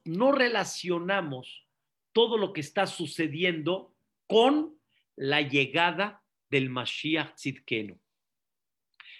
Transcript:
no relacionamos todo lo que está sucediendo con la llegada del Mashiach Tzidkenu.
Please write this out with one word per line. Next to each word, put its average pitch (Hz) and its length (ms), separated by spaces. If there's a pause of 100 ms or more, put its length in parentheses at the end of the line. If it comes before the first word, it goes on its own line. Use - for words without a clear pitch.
no 196 260
relacionamos 180 1400 (460)
todo 233 240
lo 196 160
que 156 80
está 170 260
sucediendo 165 1040 (340)
con 285 520 (380)
la 143 240
llegada 160 840 (260)
del 135 200
Mashiach 147 680
Tzidkenu. 110 640 (1200)